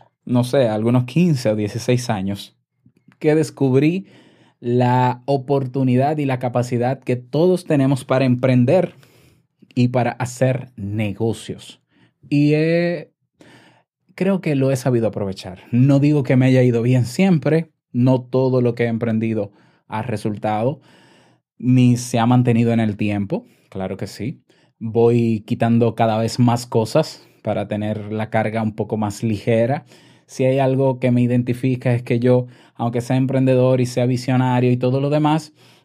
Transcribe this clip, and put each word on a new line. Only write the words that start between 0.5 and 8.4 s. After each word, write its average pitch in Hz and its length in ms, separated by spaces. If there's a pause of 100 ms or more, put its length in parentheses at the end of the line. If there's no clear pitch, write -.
algunos 110 360
quince 156 440
o 107 80
dieciséis 117 540
años 101 480 (600)
que 151 160
descubrí 151 680 (540)
la 123 640
oportunidad 135 960
y 147 80
la 127 140
capacidad 123 580
que 123 180
todos 175 480
tenemos 139 400
para 131 200
emprender 127 720 (760)